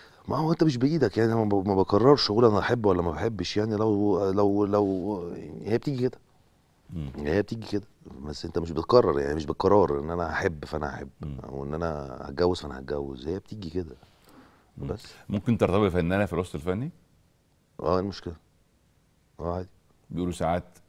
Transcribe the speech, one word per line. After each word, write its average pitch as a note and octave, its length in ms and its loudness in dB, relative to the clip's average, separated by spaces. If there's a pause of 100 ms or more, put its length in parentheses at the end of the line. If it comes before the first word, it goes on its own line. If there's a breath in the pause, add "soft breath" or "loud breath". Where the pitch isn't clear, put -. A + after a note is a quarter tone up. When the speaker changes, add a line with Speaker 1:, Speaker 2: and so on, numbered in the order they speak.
(280 loud breath)
Speaker 1:
ما A2 80 0
هو D#3 160 0
أنت E3 120 2
مش C#3+ 120 4
بإيدك C3 420 2
يعني، A2+ 160 4
ما A2+ 100 2
ب-، G2+ 240 2
ما G2+ 60 4
بقررش G#2 560 4
أقول G#2+ 140 6
أنا G#2 140 6
أحب A2+ 280 0
ولا F2+ 160 4
ما F2 80 -2
بحبش F2+ 460 -4
يعني. G#2+ 200 0
لو، G2+ 540 2
لو، G2+ 340 4
لو G2 540 2 (460)
هي A2 140 0
بتيجي C3 300 -4
كده. - 100 -8 (720)
Speaker 2:
مم. D#2 260 -8
Speaker 1:
هي D2+ 260 0
بتيجي A2 240 -8
كده، G2+ 180 -4 (400)
بس D2 200 -10
أنت E2+ 140 -6
مش E2 120 -2
بتقرر E2 500 4
يعني، C#2+ 140 -2
مش D#2 120 -4
بالقرار E2 540 4
إن D2+ 100 -6
أنا E2+ 220 -4
هحب D#2+ 320 -4
فأنا D2 320 -6
هحب، C#2 120 -12 (120)
Speaker 2:
مم. D2 240 -10
Speaker 1:
أو C2+ 200 -10
إن C#2+ 100 -6
أنا D2 460 -6
هتجوز D2 400 0
فأنا C#2 180 -10
هتجوز. C#2 500 -6
هي F2+ 100 -4
بتيجي G2+ 320 -12
كده. E2+ 260 -6 (840 soft breath)
Speaker 2:
مم. - 100 -8
Speaker 1:
بس. - 140 -8 (260 loud breath)
Speaker 2:
ممكن G2+ 300 0
ترتبط G2+ 320 4
فنانة F2+ 340 2
في F#2+ 80 -4
الوسط F2+ 220 -4
الفني؟ F#2 360 -4 (880)
Speaker 1:
آه، E2+ 140 2
إيه F#2 60 2
المشكلة؟ F#2+ 340 -8 (1080)
آه، E2+ 160 -4
عادي. F#2 120 -8 (420)
Speaker 2:
بيقولوا F2 220 -4
ساعات E2+ 320 -2 (240)